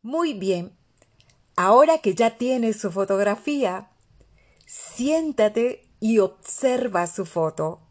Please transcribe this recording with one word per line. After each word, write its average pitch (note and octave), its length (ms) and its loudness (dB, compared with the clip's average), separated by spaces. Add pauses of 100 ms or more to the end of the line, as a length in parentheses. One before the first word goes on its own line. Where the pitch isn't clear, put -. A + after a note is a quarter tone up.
Muy D4+ 320 -4
bien, F#3+ 420 -4 (760)
ahora C4 440 6
que F#3 180 -2
ya A3+ 200 0
tienes A#3+ 440 -2
su G3+ 100 -6
fotografía, G3 1000 -2 (720)
siéntate B3 1200 -2 (120)
y A3 180 2
observa G#3 880 0
su F3 200 -8
foto. D#3+ 540 -4 (100)